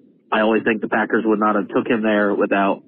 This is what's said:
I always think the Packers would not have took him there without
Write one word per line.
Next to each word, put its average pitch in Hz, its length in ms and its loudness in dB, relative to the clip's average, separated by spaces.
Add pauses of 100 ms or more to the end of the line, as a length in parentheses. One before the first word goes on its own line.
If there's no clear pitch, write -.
(320)
I 110 100 0
always 110 220 2
think 110 180 -2
the 110 60 -4
Packers 110 380 -2
would 107 140 2
not 107 160 2
have 95 120 -2
took 156 200 -2
him 117 140 0
there 104 320 2
without 98 540 0